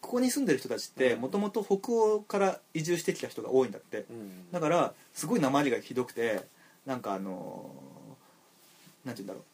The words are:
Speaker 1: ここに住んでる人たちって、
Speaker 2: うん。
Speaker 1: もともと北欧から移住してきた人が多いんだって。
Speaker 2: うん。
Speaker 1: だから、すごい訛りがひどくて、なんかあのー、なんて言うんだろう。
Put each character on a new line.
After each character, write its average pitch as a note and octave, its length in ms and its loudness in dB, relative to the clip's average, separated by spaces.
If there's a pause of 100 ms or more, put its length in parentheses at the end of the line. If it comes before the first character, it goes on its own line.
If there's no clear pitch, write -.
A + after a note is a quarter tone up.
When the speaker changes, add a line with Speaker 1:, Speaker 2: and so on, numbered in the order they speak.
Speaker 1:
こ - 120 -8
こ B3 60 2
に B3+ 120 4
住 C#4+ 120 0
ん - 40 2
で D#3+ 60 6
る A#2+ 60 2
人 - 80 -8
た A2+ 120 -4
ち - 100 -10
っ - 20 -20
て、 B2+ 220 4
Speaker 2:
う G#2+ 40 0
ん。 A#2 40 -6
Speaker 1:
も C3 80 -2
と - 80 0
も G3+ 120 0
と G#3 140 -2
北 G3 280 0
欧 G#3+ 300 4
か G#3 180 -2
ら F#3+ 200 2 (140)
移 D#3+ 100 -2
住 E3+ 140 2
し D#3 60 -4
て G3 100 0
き - 80 -6
た B2+ 60 -6
人 A2+ 160 -8
が A#2 80 -4
多 C3 140 6
い A#2 40 -6
ん - 20 -10
だ - 60 -12
っ - 40 -14
て。 - 280 -8
Speaker 2:
う A#2 40 -14
ん。 G2 380 -14
Speaker 1:
だ F3 80 -2
か E3 100 2
ら、 E3 240 4 (200)
す - 140 -8
ご A3+ 100 2
い - 20 4
訛 C#3+ 240 4
り C#3+ 60 2
が A2+ 100 2
ひ - 140 -12
ど B2 120 0
く - 60 -16
て、 A2+ 300 -2 (440)
な C3+ 100 -4
ん B2 60 -8
か G#2 120 -4
あ F#2+ 60 -4
の F#2+ 500 -10 (1300)
ー、 C3+ 40 -10
な A#2+ 60 -8
ん - 20 -10
て - 60 -14
言 G2+ 40 -10
う - 0 -
ん - 20 -12
だ F#2+ 60 -10
ろ - 80 -14
う。 - 20 -20 (100)